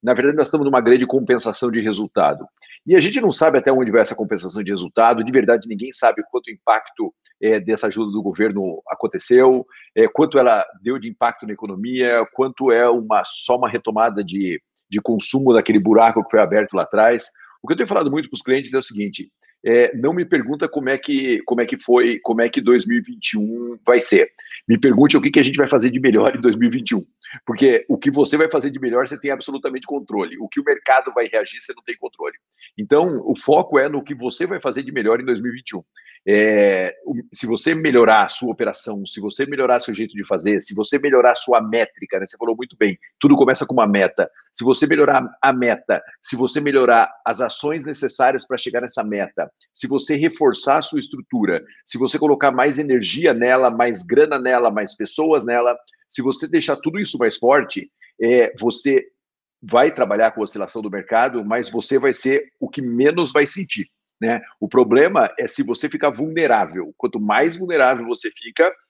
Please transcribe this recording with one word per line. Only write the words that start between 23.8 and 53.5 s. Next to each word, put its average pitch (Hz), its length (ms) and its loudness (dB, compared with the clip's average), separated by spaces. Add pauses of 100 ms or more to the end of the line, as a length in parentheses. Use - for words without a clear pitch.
vai 123 160 4
ser. - 300 2 (380)
Me 113 100 4
pergunte 139 380 4
o 143 40 2
que 135 100 0
que 151 100 4
a - 20 6
gente 131 140 0
vai 139 100 2
fazer 127 240 2
de 127 80 -4
melhor 131 380 2
em - 40 -10
dois 180 160 2
mil 233 120 2
e - 40 -2
vinte 123 180 -6
e 113 60 0
um. 95 80 -6 (400)
Porque 120 440 2
o 131 100 -2
que 143 120 -2
você 139 260 2
vai 160 140 2
fazer 143 200 -2
de 135 80 -10
melhor, 123 280 -2
você 143 140 -14
tem 143 100 -6
absolutamente 135 560 -8
controle. 104 520 -6
O 110 100 -12
que - 120 -8
o 139 40 -8
mercado 135 480 0
vai 117 140 -2
reagir, - 340 -6
você - 140 -16
não - 80 -20
tem 120 140 -12
controle. - 380 -12 (440)
Então, 143 460 0
o - 120 -2
foco 151 420 0
é 135 100 2
no 143 140 -6
que 151 120 -14
você 127 320 -8
vai 180 140 -8
fazer 131 220 -6
de 127 100 -14
melhor 113 280 0
em 131 40 -12
dois 120 160 -2
mil 120 120 -6
e 120 40 -14
vinte 131 140 -16
e 104 60 -10
um. 87 60 -12 (440)
É, 101 680 2 (120)
o, - 80 -6 (180)
se - 140 -10
você 117 280 -2
melhorar 120 500 4
a - 40 -2
sua 120 240 -8
operação, 104 540 -8
se - 140 -14
você 104 260 -6
melhorar 131 340 0
seu 117 140 -8
jeito 104 200 -8
de 101 120 -12
fazer, 95 340 0
se - 140 -12
você 107 240 -2
melhorar 131 340 4
a 117 40 -6
sua 120 240 0
métrica, 107 580 -4
né? 95 80 -8
Você - 100 -18
falou 113 200 -4
muito 127 200 -12
bem, 98 220 -2 (200)
tudo 143 180 4
começa 131 280 2
com - 80 -6
uma 117 140 4
meta. 98 440 0 (220)
Se - 120 -12
você 135 220 2
melhorar 139 400 2 (140)
a 135 120 4
meta, 120 500 -2 (200)
se - 120 -10
você 127 260 -2
melhorar 127 500 4 (140)
as 113 160 -4
ações 147 460 -6
necessárias 131 600 -2
pra 127 120 -6
chegar 120 220 -6
nessa 120 240 -8
meta, 98 460 -6 (220)
se - 140 -12
você 139 300 -4
reforçar 147 600 0
a 156 40 -2
sua - 160 -8
estrutura, 104 640 -4 (220)
se - 100 -10
você 131 220 -4
colocar 147 320 2
mais 131 280 0
energia 131 540 0
nela, 123 380 2